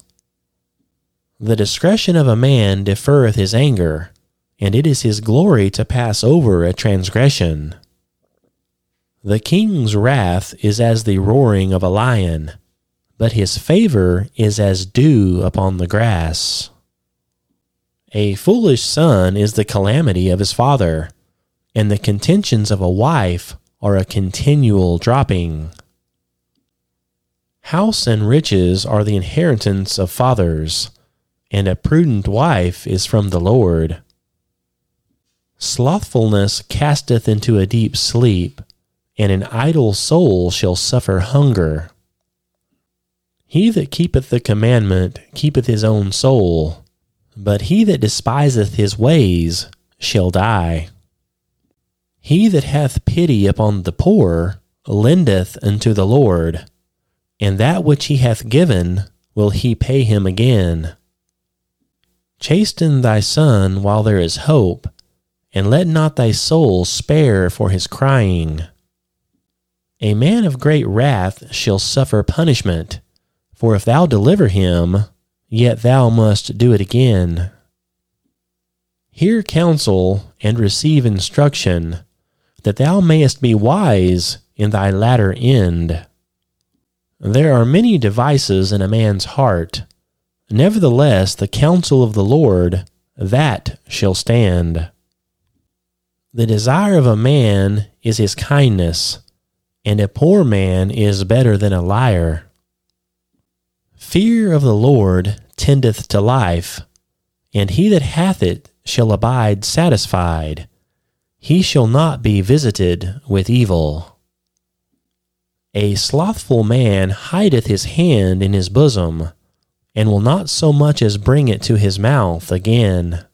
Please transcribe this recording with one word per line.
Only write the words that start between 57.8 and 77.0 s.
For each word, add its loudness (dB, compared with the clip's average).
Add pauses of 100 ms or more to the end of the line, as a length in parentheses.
which 0
he -2
hath -2
given 0 (300)
will 0
he -2
pay 0
him 0
again. 0 (1400)
Chasten 0
thy 2
son 2
while 0
there 2
is -2
hope, 0 (640)
and 0
let 2
not 0
thy 2
soul 0
spare 0
for -2
his -2
crying. -2 (1400)
A 0
man 2
of -4
great 0
wrath -2
shall -2
suffer -2
punishment, -2 (540)
for 0
if -2
thou 2
deliver 2
him, 0 (500)
yet 0
thou 4
must 0
do 4
it 2
again. 0 (1600)